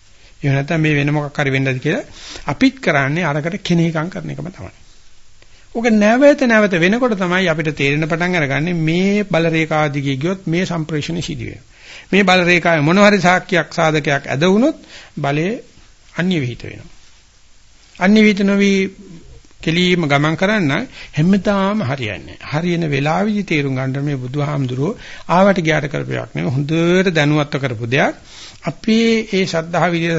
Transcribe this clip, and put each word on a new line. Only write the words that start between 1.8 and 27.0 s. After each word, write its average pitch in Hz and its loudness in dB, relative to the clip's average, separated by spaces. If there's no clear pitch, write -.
කියලා 190 -2
අපිත් 262 0
කරන්නේ 151 0
අරකට 151 -4
කෙනේකම් 165 0
කරන 160 -10
එකම 143 -10
තමයි. - -16
ඔක 233 -2
නැවත 247 6
නැවත 214 4
වෙනකොට 220 2
තමයි 185 0
අපිට 156 -2
තේරෙන 143 0
පටන් 175 0
අරගන්නේ 151 -2
මේ 190 2
බල 165 0
රේඛාව 156 0
දිගේ 139 -2
ගියොත් 185 -4
මේ 170 0
සම්ප්‍රේෂණය 160 -4
සිදු 117 -8
වෙනවා. - -14
මේ 196 4
බල 185 4
රේඛාවේ 170 2
මොන 170 4
හරි 208 6
සාක්කියක් 175 0
සාධකයක් 156 0
ඇද 135 -2
වුණොත් 220 2
බලය 147 -2
අන්‍ය 180 0
විහිිත 123 -6
වෙනවා. - -16
අන්‍ය 208 4
විහිිත 208 4
නොවි 202 2
කෙලීම 175 0
ගමන් 147 2
කරන්න 190 0
හැමදාම 196 0
හරියන්නේ 104 -6
නැහැ. - -18
හරියන 170 -2
වෙලාවෙදි 175 0
තේරුම් 143 -2
ගන්න 131 -4
මේ 143 -2
බුදුහාමුදුරුවෝ 139 -4
ආවට 190 4
ගියාට 156 0
කරපු 135 -6
එකක් 120 -8
නෙවෙයි. 156 -4
හොඳට 165 0